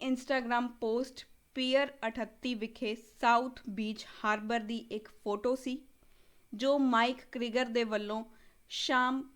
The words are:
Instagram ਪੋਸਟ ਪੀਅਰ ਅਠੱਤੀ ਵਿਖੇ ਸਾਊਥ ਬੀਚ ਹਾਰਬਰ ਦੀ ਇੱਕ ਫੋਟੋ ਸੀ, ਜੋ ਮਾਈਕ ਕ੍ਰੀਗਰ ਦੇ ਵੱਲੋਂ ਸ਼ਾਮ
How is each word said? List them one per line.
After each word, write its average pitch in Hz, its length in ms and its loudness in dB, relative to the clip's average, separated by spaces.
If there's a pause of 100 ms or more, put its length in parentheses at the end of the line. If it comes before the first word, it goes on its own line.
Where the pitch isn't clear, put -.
Instagram 247 600 0 (120)
ਪੋਸਟ 233 460 -2 (280)
ਪੀਅਰ 269 380 2 (140)
ਅਠੱਤੀ 226 480 -4
ਵਿਖੇ 220 400 -6
ਸਾਊਥ 240 640 2 (100)
ਬੀਚ 214 360 -4 (180)
ਹਾਰਬਰ 214 360 0
ਦੀ 220 160 -6
ਇੱਕ 214 320 -8
ਫੋਟੋ 214 460 0
ਸੀ, 262 240 -4 (760)
ਜੋ 269 240 4
ਮਾਈਕ 247 380 4 (160)
ਕ੍ਰੀਗਰ 240 340 0
ਦੇ 233 180 0
ਵੱਲੋਂ 214 400 -2 (440)
ਸ਼ਾਮ 262 680 2